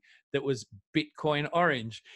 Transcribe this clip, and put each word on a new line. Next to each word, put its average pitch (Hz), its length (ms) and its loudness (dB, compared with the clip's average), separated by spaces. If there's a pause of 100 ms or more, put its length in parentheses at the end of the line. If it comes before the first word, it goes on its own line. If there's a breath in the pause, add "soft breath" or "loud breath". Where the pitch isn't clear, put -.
(320 soft breath)
that 139 100 0
was 135 240 -2 (300)
Bitcoin 147 560 0
orange, 135 500 2 (140 loud breath)